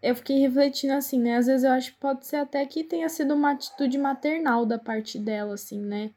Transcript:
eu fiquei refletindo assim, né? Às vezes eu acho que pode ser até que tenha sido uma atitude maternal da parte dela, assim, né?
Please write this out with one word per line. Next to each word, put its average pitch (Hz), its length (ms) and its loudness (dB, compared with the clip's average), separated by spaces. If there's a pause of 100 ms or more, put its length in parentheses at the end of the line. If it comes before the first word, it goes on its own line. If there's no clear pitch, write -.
eu 240 140 2
fiquei 269 240 0
refletindo 277 540 2
assim, 277 260 0
né? 240 180 2
Às 240 100 4
vezes 262 160 4
eu 262 80 4
acho 254 220 0
que - 60 -20
pode 277 260 -4
ser - 120 -4
até 285 280 -2
que 320 180 -8
tenha 330 260 -4
sido 302 240 -2
uma 294 180 4
atitude 277 460 -2
maternal 277 680 0
da 226 120 0
parte 220 400 -6
dela, 208 380 -4
assim, 208 240 -12
né? 208 380 -6